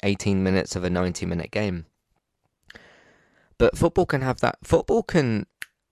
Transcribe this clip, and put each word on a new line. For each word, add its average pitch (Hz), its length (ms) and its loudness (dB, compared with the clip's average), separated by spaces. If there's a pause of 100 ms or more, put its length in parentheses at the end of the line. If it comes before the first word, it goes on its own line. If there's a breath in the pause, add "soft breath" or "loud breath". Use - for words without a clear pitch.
eighteen 98 420 0
minutes 95 320 0
of 90 80 -6
a 90 60 0
ninety-minute 90 600 -2
game. 95 360 -4 (1700 loud breath)
But - 200 4
football 170 300 2
can 139 140 -2
have 131 200 -2
that, - 220 -2
football - 400 2
can 123 440 0 (460)